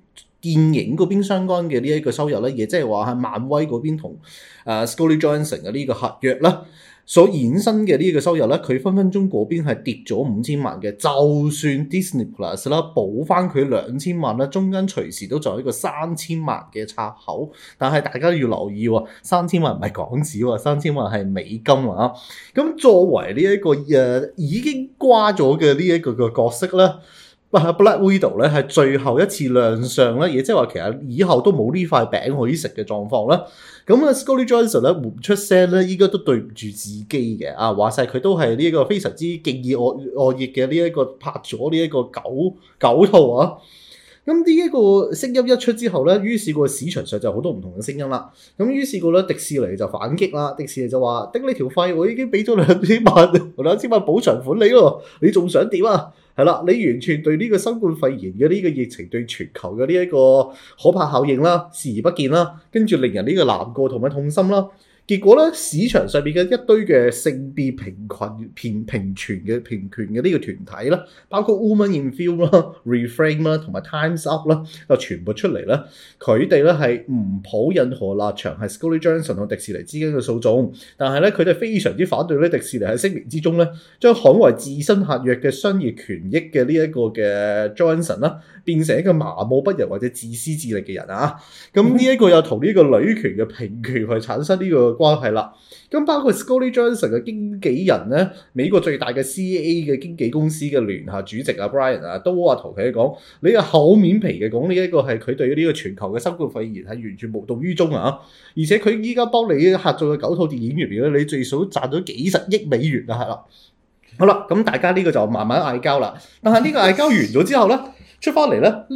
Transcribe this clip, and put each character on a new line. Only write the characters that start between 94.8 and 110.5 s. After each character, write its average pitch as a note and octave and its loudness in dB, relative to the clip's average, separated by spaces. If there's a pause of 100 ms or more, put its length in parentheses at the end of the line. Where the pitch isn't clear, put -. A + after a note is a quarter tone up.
關 D3+ 2
係 A2+ -2
啦。 G#2+ -2 (380)
咁 D4+ -2
包 D4 0
括 C4+ 2
Scarlett B3+ -2
Johansson A#3+ 0
嘅 A#2+ -2
經 G#3 -8
紀 D#3 -2
人 G2 0
呢， F3+ 0 (220)
美 C3+ -2
國 F#3+ 4
最 D#3+ 0
大 B2 -8
嘅 C3 -2
C F#3 -8
A F#3 -2
A D#3 -2
嘅 - -8
經 E3+ -14
紀 A#2+ -2
公 D3+ 0
司 D#3 -4
嘅 C#3 0
聯 F#2+ -6
合 G2 -6
主 G#2 -12
席 C3 -4
啊， G2+ -6
Brian B2+ -2
啊， F2+ -8
都 F3+ -2
話 C#3+ 4
同 F#2 -6
佢 G#2 -2
講： A#2+ 0 (260)
「你 E3 4
係 A3+ 4
厚 D#3+ 6
面 G3 4
皮 F#2+ -2
嘅， A2 -2
講 A#2+ -2
呢 F3+ 0
一 F#3 0
個 F3 2
係 B2+ 0
佢 B2+ -6
對 C3+ 0
呢 D#3 0
個 D#3+ 2
全 G2 -10
球 G2 -8
嘅 A#2 -4
新 F3 -4
冠 D#3+ -4
肺 A2+ -8
炎 F#2+ -12
係 F#2 -18
完 A2 -12
全 A2 -12
無 G#2+ -10
動 A#2+ -8
於 F3 -4
衷 E3 0
啊。 B2+ -4 (360)
而 D#3+ -2
且 G3+ 2
佢 G#3+ 0
依 A#3 -4
家 A#3+ 2
幫 A#3 0
你 E3 4
合 F#3 0
作 D3+ -2
嘅 - -10
九 F3 -2
套 E3+ 0
電 D3 -6